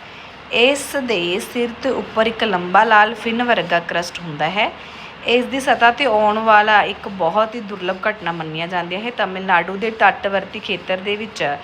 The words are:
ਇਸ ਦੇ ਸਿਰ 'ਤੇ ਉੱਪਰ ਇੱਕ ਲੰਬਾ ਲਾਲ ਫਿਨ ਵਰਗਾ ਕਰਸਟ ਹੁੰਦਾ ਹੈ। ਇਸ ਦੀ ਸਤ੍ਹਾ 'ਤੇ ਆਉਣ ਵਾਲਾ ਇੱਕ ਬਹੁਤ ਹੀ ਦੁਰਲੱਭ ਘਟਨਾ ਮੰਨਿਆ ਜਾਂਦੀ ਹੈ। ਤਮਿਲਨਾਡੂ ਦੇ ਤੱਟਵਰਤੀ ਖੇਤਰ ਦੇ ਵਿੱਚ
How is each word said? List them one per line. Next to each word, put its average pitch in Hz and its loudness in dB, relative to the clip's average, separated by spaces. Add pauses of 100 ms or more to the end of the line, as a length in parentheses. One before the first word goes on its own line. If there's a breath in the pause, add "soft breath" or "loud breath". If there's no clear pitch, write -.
(520 loud breath)
ਇਸ 269 2 (160)
ਦੇ 185 -2
ਸਿਰ 240 -4
'ਤੇ 269 0
ਉੱਪਰ 220 0
ਇੱਕ 226 -4
ਲੰਬਾ 185 4
ਲਾਲ 214 4
ਫਿਨ 233 -2
ਵਰਗਾ 180 2
ਕਰਸਟ 170 -6
ਹੁੰਦਾ 156 -4
ਹੈ। 214 0 (560 loud breath)
ਇਸ 240 4
ਦੀ 233 -4
ਸਤ੍ਹਾ 240 4
'ਤੇ 254 2
ਆਉਣ 214 4
ਵਾਲਾ 214 6
ਇੱਕ 202 -6 (100)
ਬਹੁਤ 208 0
ਹੀ 240 -8
ਦੁਰਲੱਭ 190 -6 (120)
ਘਟਨਾ 190 -4
ਮੰਨਿਆ 160 -6
ਜਾਂਦੀ 180 -4
ਹੈ। 240 -6
ਤਮਿਲਨਾਡੂ 190 0
ਦੇ 220 -2 (100)
ਤੱਟਵਰਤੀ 196 0
ਖੇਤਰ 185 -4
ਦੇ 202 -4
ਵਿੱਚ 208 -8 (200)